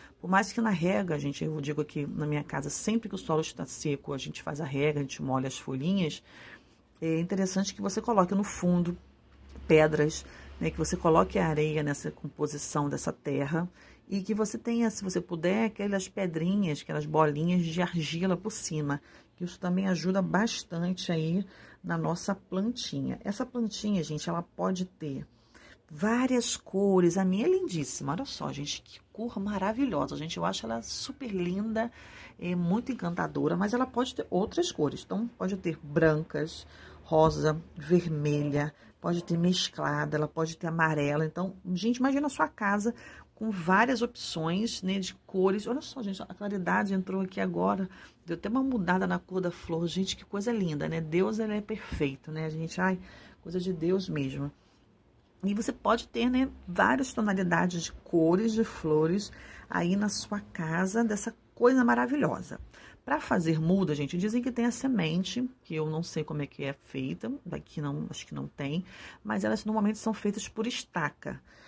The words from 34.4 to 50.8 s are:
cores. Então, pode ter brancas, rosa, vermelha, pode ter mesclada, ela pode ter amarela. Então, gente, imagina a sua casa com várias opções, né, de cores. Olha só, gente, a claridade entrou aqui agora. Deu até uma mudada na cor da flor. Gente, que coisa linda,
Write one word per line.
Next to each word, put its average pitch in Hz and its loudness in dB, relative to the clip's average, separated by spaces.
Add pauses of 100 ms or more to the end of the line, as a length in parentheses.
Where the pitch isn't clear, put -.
cores. - -2
Então, 208 -4
pode 190 -4
ter 170 -4
brancas, 156 2 (360)
rosa, 156 4 (160)
vermelha, 147 2 (260)
pode 170 0
ter 170 0
mesclada, 151 2
ela 151 0
pode 160 -2
ter 175 -6
amarela. 156 2
Então, 180 -4 (160)
gente, 220 0
imagina 277 2
a 277 0
sua 311 2
casa 208 0 (400)
com 220 -4
várias 202 2
opções, 185 -2
né, 190 0
de 185 -6 (120)
cores. 196 2
Olha 247 -2
só, 269 -10
gente, 196 -6
a - -10
claridade 196 0
entrou 190 0
aqui 185 -4
agora. 185 0 (360)
Deu 165 -4
até 196 -8
uma 262 2
mudada 190 2
na 180 0
cor 185 -4
da 175 0
flor. 170 -4
Gente, 180 -2
que - -12
coisa 202 -4
linda, 156 0